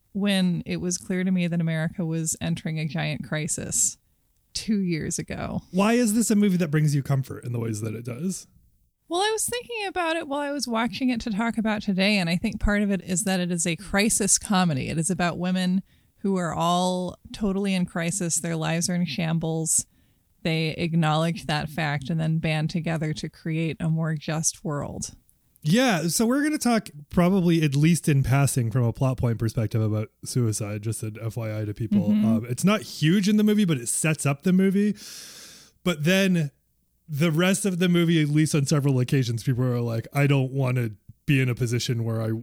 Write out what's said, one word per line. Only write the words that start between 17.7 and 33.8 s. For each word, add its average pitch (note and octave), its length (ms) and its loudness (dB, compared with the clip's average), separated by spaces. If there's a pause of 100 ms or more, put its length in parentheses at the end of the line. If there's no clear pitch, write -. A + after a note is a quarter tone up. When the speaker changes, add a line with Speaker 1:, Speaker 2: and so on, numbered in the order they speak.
Speaker 1:
in F3+ 140 2
crisis. E3+ 480 -2
Their E3 200 -2
lives D#3+ 320 -2
are F3+ 60 -2
in F3 120 0
shambles. D#3+ 840 -2 (560)
They D#3+ 340 -2
acknowledge E3 680 0
that D3+ 220 -2
fact D3 420 -4
and D#3+ 80 0
then D#3+ 180 0
band D#3 320 -2
together D#3 440 -2
to D#3 160 -8
create D#3+ 500 -4
a E3 100 0
more D#3+ 240 0
just D#3 500 -4
world. C3+ 520 -6 (480)
Speaker 2:
Yeah, F#3+ 440 4
so A3+ 200 2
we're C#4 160 2
gonna D4+ 160 0
talk A#3 300 0 (200)
probably, F3 540 4
at C#3 120 0
least D#3+ 320 4
in C#3 140 4
passing, B2+ 480 2
from B2 140 2
a A#2 100 2
plot C3 240 0
point A#2 220 0
perspective A2+ 420 0
about G#2+ 280 -2 (140)
suicide, G#2+ 600 -2
just A2+ 180 -4
an A2 180 -8
F A2+ 160 -8
Y A2 240 -6
I G#2+ 60 -2
to G#2 80 -6
people. F3+ 360 0
Speaker 1:
Mm-hmm. G#3+ 160 4
Speaker 2:
Um, A#2+ 220 2
it's B2+ 160 -4
not G3+ 200 4
huge F3 440 2
in G#3+ 100 4
the G#3+ 60 4
movie, G#3+ 220 4
but D#3+ 140 2
it A#2 100 -6